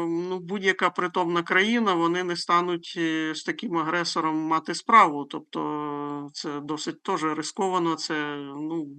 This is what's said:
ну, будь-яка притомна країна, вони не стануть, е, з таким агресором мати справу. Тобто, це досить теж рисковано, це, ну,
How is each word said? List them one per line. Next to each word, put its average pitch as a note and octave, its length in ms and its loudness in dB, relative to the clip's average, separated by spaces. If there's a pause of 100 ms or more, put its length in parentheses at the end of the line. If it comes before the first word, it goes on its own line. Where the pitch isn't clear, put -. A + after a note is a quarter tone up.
(300)
ну, F#3 100 -2
будь-яка F#3 500 2
притомна F3 540 0
країна, G#3 500 4
вони E3+ 300 2
не F3 120 -2
стануть, F3 640 2
е, D#3+ 380 0
з D#3 80 -10
таким E3+ 340 -2
агресором D#3+ 600 2
мати D#3+ 380 0
справу. E3+ 500 2
Тобто, D3 1080 -6
це D3 260 -6
досить D3+ 440 -6
теж F3+ 200 -2
рисковано, D#3+ 720 0
це, D3+ 420 -2
ну, D3 480 -6 (140)